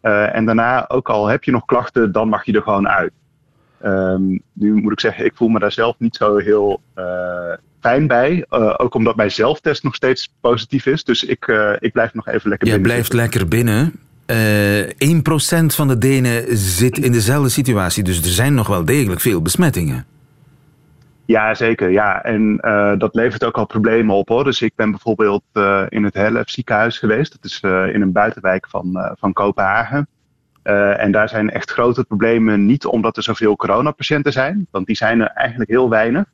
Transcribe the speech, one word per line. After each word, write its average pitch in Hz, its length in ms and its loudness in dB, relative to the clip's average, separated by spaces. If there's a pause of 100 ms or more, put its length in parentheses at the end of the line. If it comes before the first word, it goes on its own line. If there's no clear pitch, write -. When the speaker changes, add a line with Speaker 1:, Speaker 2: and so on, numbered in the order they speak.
Speaker 1:
Eh, 104 340 0
en 113 100 0
daarna, 117 440 0
ook 127 200 -2
al 107 180 0
heb 117 180 0
je - 60 -2
nog 120 140 -2
klachten, 120 480 0
dan 110 160 0
mag 107 160 -2
je - 80 -4
er 104 100 2
gewoon 101 260 0
uit." 95 240 -2 (680)
Ehm, 95 420 -2 (300)
nu 104 220 0
moet 104 180 0
ik - 80 -6
zeggen, - 240 -4
ik 113 120 0
voel 117 120 0
me 110 100 2
daar 101 140 -2
zelf 117 260 -2
niet 113 180 -4
zo 104 200 2
heel, 101 440 0 (140)
eh, 92 100 -10 (760)
fijn 135 260 2
bij. 139 420 0
Eh, 113 280 0
ook - 180 -2
omdat 113 220 0
mijn 107 140 0
zelftest 139 520 -2
nog 135 120 -2
steeds - 460 -2
positief 117 460 0
is. 135 180 0
Dus 117 200 -2
ik, - 240 -6
eh, 107 300 2
ik 113 140 -4
blijf 113 220 -2
nog 113 140 -8
even 113 200 -4
lekker 101 200 0
Speaker 2:
Jij 107 120 2
Speaker 1:
binnen - 20 2
Speaker 2:
blijft 117 300 0
Speaker 1:
zitten. 120 80 2
Speaker 2:
lekker 107 280 0
binnen. 117 440 0 (340)
Eh, 104 520 2 (300)
één 160 140 4
procent 156 520 2
van 147 140 0
de 127 100 2
Denen 120 580 2
zit 98 420 0
in 127 140 2
dezelfde 123 360 2
situatie. 104 540 0
Dus 92 160 0
er 78 60 -4
zijn 107 300 2
nog 113 120 2
wel 92 180 0
degelijk 107 360 0
veel 95 220 0
besmettingen. 80 640 -2 (1200)
Speaker 1:
Ja, 110 300 2
zeker. 110 360 0
Ja. 98 320 2
En, 107 380 0
eh, 104 380 2
dat 107 160 -2
levert 117 300 0
ook 117 120 -2
al 107 100 -2
problemen 110 500 2
op, 101 120 0
hoor. 123 160 2
Dus 135 180 0
ik 117 140 -2
ben 110 140 0
bijvoorbeeld, 104 520 0 (100)
eh, 98 360 2
in 107 160 -2
het 101 100 -2
Hellef 110 360 -2
ziekenhuis 117 480 -2
geweest. 113 340 0
Dat - 180 -20
is, - 100 -12
eh, 95 340 0
in 104 80 2
een 95 100 0
buitenwijk 95 560 0
van, 90 280 -6
eh, 92 220 -6
van 98 140 -2
Kopenhagen. 107 720 -2 (560)
Eh, 101 400 2
en 104 100 0
daar 107 160 2
zijn 107 220 -4
echt - 200 -8
grote 120 340 0
problemen, 110 640 2
niet 135 200 2
omdat 113 300 -2
er 110 60 -8
zoveel 107 340 0
coronapatiënten 143 760 -2
zijn, 156 380 -2
want 95 160 -6
die 110 100 -2
zijn 113 240 0
er 110 140 2
eigenlijk 120 360 -4
heel 123 180 2
weinig. 117 460 2